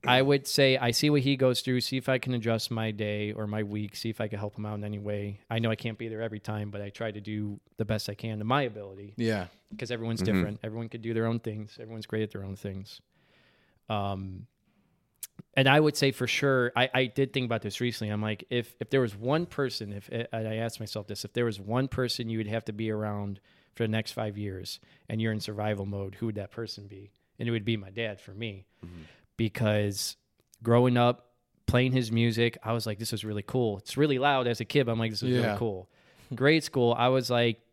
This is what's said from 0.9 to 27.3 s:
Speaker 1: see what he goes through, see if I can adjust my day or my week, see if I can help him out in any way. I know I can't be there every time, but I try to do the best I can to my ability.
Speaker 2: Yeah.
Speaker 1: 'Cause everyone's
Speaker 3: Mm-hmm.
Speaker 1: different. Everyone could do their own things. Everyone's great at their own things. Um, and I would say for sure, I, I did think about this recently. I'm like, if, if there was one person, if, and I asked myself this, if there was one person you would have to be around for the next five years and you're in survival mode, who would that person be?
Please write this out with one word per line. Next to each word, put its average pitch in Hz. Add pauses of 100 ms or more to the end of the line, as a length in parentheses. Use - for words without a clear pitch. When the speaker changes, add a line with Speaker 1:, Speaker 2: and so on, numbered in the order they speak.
Speaker 1:
see 151
what 143
he 139
goes 127
through, 127
see 131
if 127
I 131
can 127
adjust 113
my 110
day 104
or 107
my 107
week, 104
see -
if 110
I 110
can 101
help 104
him 107
out 107
in 104
any 104
way. 101 (100)
I 117
know 117
I 110
can't 113
be 117
there 110
every 107
time, 104
but 101
I 101
try 110
to 104
do 104 (160)
the 113
best 104
I 101
can 110
to 107
my 135
ability. 101
Speaker 2:
Yeah. 110 (320)
Speaker 1:
'Cause 117
everyone's 113
Speaker 3:
Mm-hmm. 98
Speaker 1:
different. 104
Everyone 113
could 113
do 113
their 113
own 117
things. 107
Everyone's 113
great 110
at 104
their 101
own 95
things. 98 (880)
Um, 98 (1080)
and 135
I 143
would 151
say 135
for 127
sure, 127
I, 123
I 131
did 127
think 127
about 113
this 104
recently. 113
I'm 104
like, 107
if, 120
if 113
there 135
was 104
one 143
person, 120
if, 101
and 117
I 110
asked 113
myself 104
this, 101
if -
there 120
was 104
one 123
person 123
you 113
would 110
have 110
to 110
be 110
around 104 (340)
for 117
the 107
next 110
five 107
years 98 (280)
and 110
you're 110
in 107
survival 104
mode, 98
who 117
would 107
that 101
person 107
be? 101 (260)